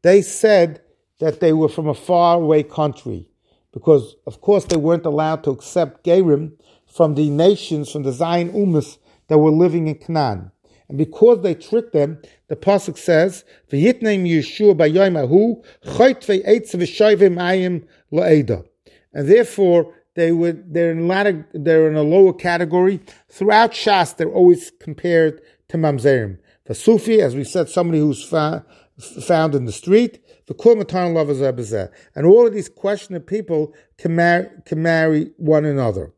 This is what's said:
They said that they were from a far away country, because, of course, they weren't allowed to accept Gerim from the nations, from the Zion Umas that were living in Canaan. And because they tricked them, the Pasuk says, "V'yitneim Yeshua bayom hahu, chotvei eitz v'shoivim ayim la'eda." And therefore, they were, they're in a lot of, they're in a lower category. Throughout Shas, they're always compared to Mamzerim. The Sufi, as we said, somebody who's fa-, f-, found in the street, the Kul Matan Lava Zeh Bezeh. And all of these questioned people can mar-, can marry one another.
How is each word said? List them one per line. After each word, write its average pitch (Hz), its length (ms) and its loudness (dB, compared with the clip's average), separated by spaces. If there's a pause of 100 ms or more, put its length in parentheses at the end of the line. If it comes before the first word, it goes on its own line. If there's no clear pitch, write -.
They 190 200 4
said 180 600 0 (360)
that 156 220 -4
they 160 120 2
were 156 160 0
from 156 200 -4
a 143 60 -2
far 175 420 0
away 156 260 2
country, 135 640 -8 (460)
because, 135 420 0 (120)
of - 140 -18
course, 202 260 0
they 175 100 -2
weren't 160 300 -2
allowed 156 380 -4
to 147 60 -2
accept - 540 -6
Gerim 160 480 0 (340)
from 151 300 0
the 151 120 0
nations, 156 640 -2
from 147 140 -10
the 135 80 -6
Zion 170 400 -4
Umas 185 460 -4 (280)
that 156 120 2
were 156 120 4
living 165 380 0
in 151 80 -8
Canaan. 117 560 -6 (360)
And 139 100 -12
because 185 440 2
they 180 120 -4
tricked 226 380 -6
them, 151 280 -2 (280)
the 156 60 -8
Pasuk 190 440 -2
says, 175 460 0 (280)
"V'yitneim 196 560 0
Yeshua 170 480 0
bayom 170 380 2
hahu, 180 500 0 (320)
chotvei 233 500 0
eitz 214 280 0
v'shoivim 185 640 2
ayim 180 500 -4 (260)
la'eda." 147 520 0 (480)
And 143 140 -8
therefore, 185 680 2 (220)
they 165 160 0
were, 170 220 0
they're 170 400 -4
in 165 80 -6
a 170 60 -2
lot 190 200 0
of, 165 260 -4
they're 160 360 2
in 156 80 -2
a 151 60 0
lower 180 300 4
category. 180 680 -2 (280)
Throughout 214 440 2
Shas, 190 440 -2
they're 160 120 -4
always 175 500 2
compared 160 640 -2 (280)
to 170 100 -8
Mamzerim. 131 600 0 (280)
The 113 80 -8
Sufi, 220 460 2
as 127 140 -2
we 135 100 -8
said, 165 240 -4
somebody 170 300 -2
who's 147 240 -2
fa-, 156 420 -6 (340)
f-, - 260 -18
found 160 300 0
in 135 100 -2
the 110 80 -8
street, 214 500 0 (240)
the - 80 -14
Kul 233 220 4
Matan 180 380 -4
Lava 147 200 -2
Zeh 131 180 -2
Bezeh. 107 380 -8 (240)
And 147 120 -2
all 233 200 6
of 220 60 -2
these 202 160 -8
questioned 196 580 -10
people 165 480 -6 (240)
can 165 160 -4
mar-, 170 360 0 (140)
can 160 180 -6
marry 160 560 0
one 156 260 0
another. 120 540 -4